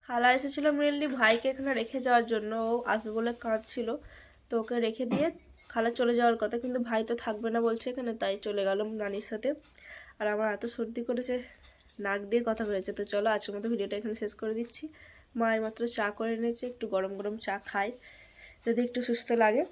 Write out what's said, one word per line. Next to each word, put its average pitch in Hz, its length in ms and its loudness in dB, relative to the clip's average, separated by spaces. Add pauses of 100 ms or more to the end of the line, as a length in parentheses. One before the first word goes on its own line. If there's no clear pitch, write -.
খালা 247 260 4
এসেছিল 285 380 2
mainly 285 440 2
ভাইকে 233 340 4
এখানে 269 260 -2
রেখে 233 260 -2
যাওয়ার 240 260 6
জন্য, 220 300 -2
ও 226 300 0
আসবে 220 240 0
বলে 226 300 0
কাঁদছিল, 226 560 -2 (540)
তো 233 100 2
ওকে 240 200 -2
রেখে 226 260 0
দিয়ে 294 240 2 (380)
খালা 233 220 2
চলে 240 240 2
যাওয়ার 233 220 6
কথা, 226 220 -2
কিন্তু 247 220 -2
ভাই 233 240 0
তো 233 100 -2
থাকবে 226 360 -4
না 233 100 2
বলছে 226 300 0
এখানে, 247 240 -4
তাই 202 280 -2
চলে 202 220 0
গেল 196 200 2
নানির 208 360 -4
সাথে। 220 320 -4 (680)
আর 214 80 -2
আমার 208 280 2
এত 220 120 -6
সর্দি 233 380 -4
করেছে, 247 380 -2 (580)
নাক 202 200 0
দিয়ে 214 260 2
কথা 220 180 0
বেরোচ্ছে। 196 280 -2
তো 208 120 -4
চলো 208 260 0
আজকের 202 260 -2
মতো 208 120 -4
ভিডিওটা 202 280 -2
এখানে 220 180 -4
শেষ 220 200 -6
করে 220 200 -4
দিচ্ছি। 240 340 -8 (480)
মা 226 180 4
এইমাত্র 220 320 -2
চা 214 240 0
করে 226 240 -2
এনেছে, 233 320 -2
একটু 247 200 -6
গরম 190 280 -2
গরম 202 220 -4
চা 196 300 -4
খাই 208 260 -2 (720)
যদি 233 160 2
একটু 240 200 -2
সুস্থ 240 300 -2
লাগে। 233 400 6